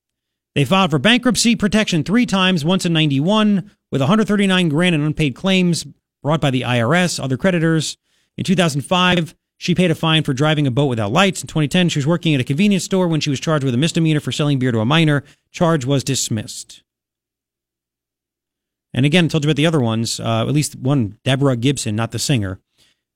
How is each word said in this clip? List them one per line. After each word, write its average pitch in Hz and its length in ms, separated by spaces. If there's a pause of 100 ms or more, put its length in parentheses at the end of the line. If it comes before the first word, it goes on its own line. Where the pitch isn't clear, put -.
(560)
They 139 100
filed 190 240
for 160 80
bankruptcy 226 580
protection 196 480
three 226 220
times, 185 400
once 185 180
in 175 80
ninety-one, 165 760 (220)
with 131 100
a 131 60
hundred 214 200
thirty-nine 190 420
grand 170 260
in 147 60
unpaid 151 340
claims 180 500 (380)
brought 151 180
by 143 80
the 127 140
I 120 180
R 123 140
S, 180 240
other 131 180
creditors. 165 580 (400)
In 131 80
two 185 120
thousand 147 260
five, 180 540 (220)
she 175 180
paid 180 160
a 151 40
fine 156 280
for 143 100
driving 151 320
a 131 60
boat 139 160
without 110 240
lights. 185 300
In 127 60
twenty 151 200
ten, 180 220
she 151 100
was 135 80
working 170 260
at 131 80
a - 40
convenience 190 400
store 185 220
when 160 120
she 151 100
was 135 100
charged 156 240
with 131 120
a - 20
misdemeanor 160 420
for 127 120
selling 147 260
beer 127 140
to 113 80
a 110 60
minor. 151 380 (280)
Charge 160 340
was 135 180
dismissed. - 800 (2000)
And 131 120
again, 165 200
I - 20
told 147 160
you 151 60
about 147 80
the 147 100
other 160 120
ones, 113 400
uh, 113 280
at 131 60
least 151 220
one, 123 480
Deborah 131 340
Gibson, 117 380
not 113 160
the 113 80
singer. 101 400 (560)